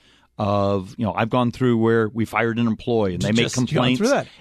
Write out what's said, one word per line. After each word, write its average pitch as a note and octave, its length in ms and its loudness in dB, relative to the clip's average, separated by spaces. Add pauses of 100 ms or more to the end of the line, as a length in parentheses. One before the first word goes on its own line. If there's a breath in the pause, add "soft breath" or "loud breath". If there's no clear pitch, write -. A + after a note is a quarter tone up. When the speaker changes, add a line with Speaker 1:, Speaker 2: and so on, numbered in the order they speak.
(380 soft breath)
Speaker 1:
of, G2+ 600 0
you A#2+ 60 -2
know, F#2+ 80 -2
I've G#2+ 180 -2
gone B2 220 0
through A#2+ 260 2
where A2+ 300 2
we G#2+ 160 -4
fired A2+ 340 -2
an A#2+ 80 2
employee A2 480 0
and F2+ 80 -4
they G2 80 0
make A2+ 140 2
Speaker 2:
Just - 120 -4
gone B2 100 0
Speaker 1:
complaints B2+ 320 0
Speaker 2:
through A3+ 100 2
that. A3 180 0 (140)